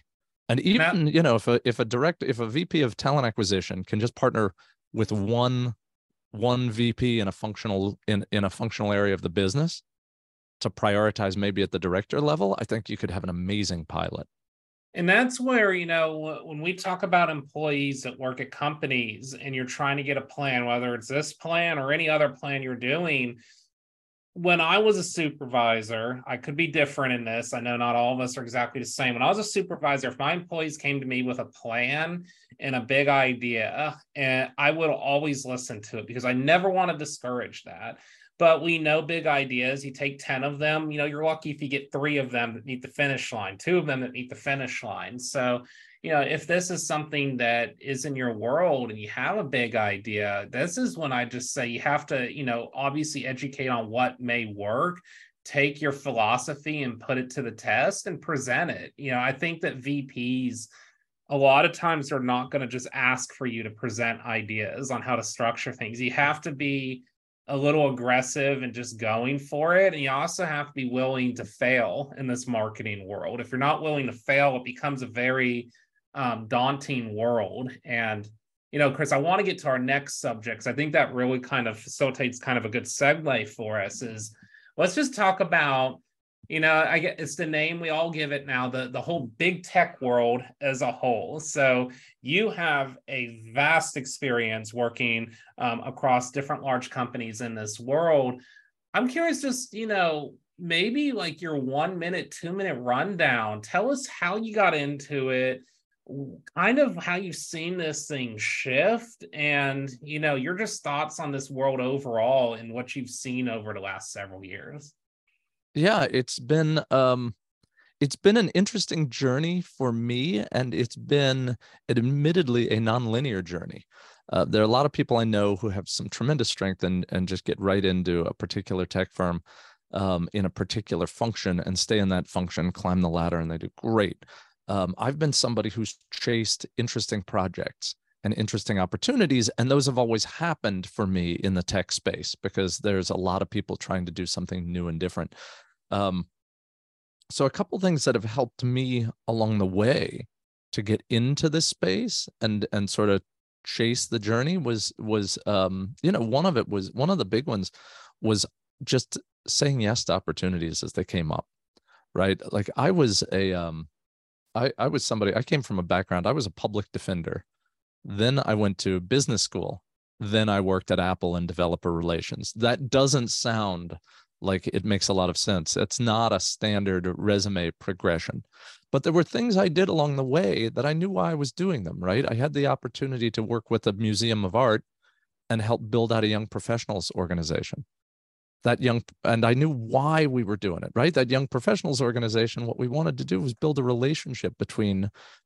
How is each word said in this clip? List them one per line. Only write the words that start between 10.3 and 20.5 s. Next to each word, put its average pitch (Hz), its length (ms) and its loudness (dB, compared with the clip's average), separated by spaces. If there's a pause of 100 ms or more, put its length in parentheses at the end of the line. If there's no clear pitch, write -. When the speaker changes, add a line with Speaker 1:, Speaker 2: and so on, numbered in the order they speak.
Speaker 1:
to - 100 -2
prioritize 104 640 2
maybe 101 240 0
at 92 100 0
the 98 60 0
director 92 420 0
level, 151 380 2
I - 60 -4
think 113 260 -4
you 110 80 -6
could 92 140 -4
have 92 120 -4
an 92 60 -4
amazing 90 560 -2
pilot. - 420 -6 (680)
Speaker 2:
And 175 120 0
that's 247 320 4
where, 240 340 4
you 175 120 -2
know, 165 280 2
w-, 156 340 -8
when 151 140 -8
we 175 120 -2
talk 180 300 -4
about 175 260 4
employees 143 720 -2
that 123 140 -10
work 127 240 -4
at 120 80 -8
companies 135 880 -4
and 139 140 -10
you're 131 120 -4
trying 139 320 -2
to 143 60 -4
get 139 140 0
a 135 40 -4
plan, 131 440 -2